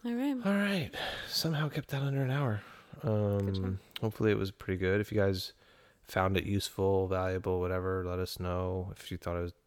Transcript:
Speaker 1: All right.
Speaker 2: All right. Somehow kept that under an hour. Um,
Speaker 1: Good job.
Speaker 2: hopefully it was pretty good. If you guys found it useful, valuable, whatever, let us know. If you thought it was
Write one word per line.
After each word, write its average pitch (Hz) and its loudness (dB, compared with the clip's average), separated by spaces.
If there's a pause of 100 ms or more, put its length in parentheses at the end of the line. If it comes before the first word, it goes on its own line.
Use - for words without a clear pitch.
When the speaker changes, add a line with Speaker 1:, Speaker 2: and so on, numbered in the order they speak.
Speaker 1:
All 240 -2
right. 262 0
Speaker 2:
All 196 4
right. 202 2 (380)
Somehow 156 0
kept 143 -4
that 135 -2
under 139 2
an 127 2
hour. 131 2 (420)
Um, 101 2
Speaker 1:
Good 98 0
job. 95 -2 (220)
Speaker 2:
hopefully 110 2
it 104 4
was 98 -2
pretty 95 -4
good. 95 4
If 104 -4
you 107 2
guys 98 2 (500)
found 95 2
it 90 2
useful, 98 2
valuable, 92 0
whatever, 92 0
let 90 -2
us 92 -4
know. 92 -2
If - -16
you 92 -6
thought 87 -6
it 87 -2
was 87 -6 (120)